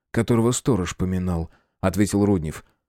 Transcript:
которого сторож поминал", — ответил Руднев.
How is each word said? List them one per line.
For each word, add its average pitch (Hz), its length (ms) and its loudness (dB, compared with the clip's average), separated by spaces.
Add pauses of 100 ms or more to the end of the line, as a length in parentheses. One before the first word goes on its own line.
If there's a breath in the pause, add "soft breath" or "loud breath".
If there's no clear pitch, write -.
(120)
которого 117 400 2
сторож 98 440 -2
поминал", — 90 540 -2 (300)
ответил 101 440 2
Руднев. 87 400 0 (240)